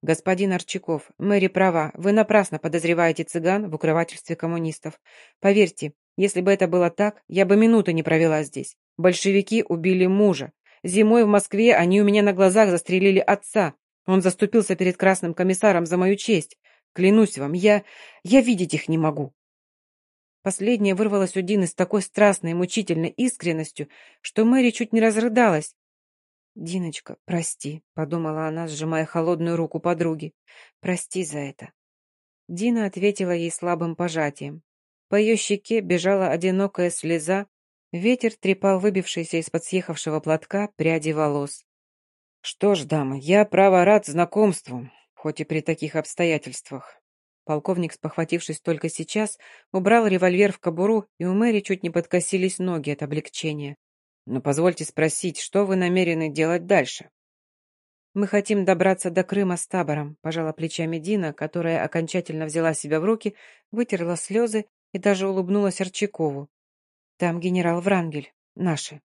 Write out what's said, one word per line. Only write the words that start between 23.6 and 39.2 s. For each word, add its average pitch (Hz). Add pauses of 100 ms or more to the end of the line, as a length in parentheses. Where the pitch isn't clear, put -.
что -
Мэри 247
чуть 226
не 226
разрыдалась. 220 (800)
«Диночка, 170
прости», 165 (100)
подумала 156
она, 160
сжимая 156
холодную 170
руку 160
подруги. 160 (460)
«Прости 180
за 151
это». 139 (760)
Дина 220
ответила 190
ей 170
слабым 170
пожатием. 156 (460)
По 196
её 214
щеке 208
бежала 180
одинокая 185
слеза, 170 (460)
ветер 226
трепал 190
выбившиеся 180